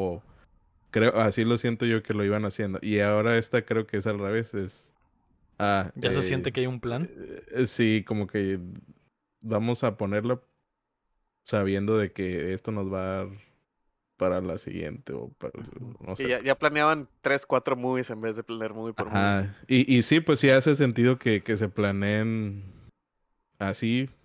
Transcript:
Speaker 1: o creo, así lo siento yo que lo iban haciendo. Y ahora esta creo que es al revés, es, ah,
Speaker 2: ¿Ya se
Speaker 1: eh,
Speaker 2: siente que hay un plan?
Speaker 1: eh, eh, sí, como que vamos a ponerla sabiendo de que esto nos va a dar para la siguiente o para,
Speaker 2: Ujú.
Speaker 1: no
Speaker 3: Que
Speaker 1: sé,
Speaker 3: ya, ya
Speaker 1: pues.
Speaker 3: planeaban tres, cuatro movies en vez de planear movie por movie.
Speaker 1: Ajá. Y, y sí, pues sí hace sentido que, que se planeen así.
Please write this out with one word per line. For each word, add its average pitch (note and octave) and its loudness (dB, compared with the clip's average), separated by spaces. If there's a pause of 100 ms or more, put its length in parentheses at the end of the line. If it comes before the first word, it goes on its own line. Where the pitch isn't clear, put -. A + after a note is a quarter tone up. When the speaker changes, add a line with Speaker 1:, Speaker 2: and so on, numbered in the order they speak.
(160)
Speaker 1:
o - -14 (680)
creo, A2+ 4
así A2 2
lo A#2 4
siento A#2 -2
yo A2 2
que - -4
lo G#2 0
iban G#2 0
haciendo. G2 -4
Y G#2 0
ahora G#2+ 4
esta A2+ 0
creo A2 -2
que G#2+ -4
es F#2+ -4
al G#2 -2
revés, A2 -2
es, - -8 (680)
ah, G2+ 0
Speaker 2:
¿Ya B2 -2
se F#2 0
Speaker 1:
eh, F#2 2
Speaker 2:
siente B2+ -2
que C3+ -2
hay B2+ -2
un B2+ -6
plan? B2+ -4
Speaker 1:
eh, - -14 (120)
eh, B2+ 2
sí, A2 2
como G#2 -2
que G2 -2 (840)
vamos A2+ -2
a G#2+ 0
ponerla G#2+ -2 (1040)
sabiendo G2+ 0
de G2+ 0
que F2+ -4
esto G2 -6
nos G2 -6
va F#2+ -4
a F#2+ -4
dar F#2+ -10 (880)
para F#2 0
la F2+ -4
siguiente E2+ -10
o B1 -10
para, - -14
Speaker 2:
Ujú. - -16
Speaker 1:
no F#2 -10
Speaker 3:
Que - -8
Speaker 1:
sé, - -2
Speaker 3:
ya, B2 0
ya G#2+ -6 (120)
Speaker 1:
pues. - -2
Speaker 3:
planeaban D3+ 2 (140)
tres, C#3 0
cuatro C3+ 0
movies B2+ -2
en A2 -10
vez A2 -4
de A2+ -8
planear A2 -6
movie A2+ -8
por - -6
movie. G#2+ 0
Speaker 1:
Ajá. G2 2 (100)
Y, C3 4
y A#2 6
sí, D#3 4
pues D#3 2
sí C#3 4
hace C3+ 6
sentido B2 4
que, G#2+ 0
que A2+ -2
se G2+ 0
planeen G#2 0 (960)
así. A#2 -2 (160)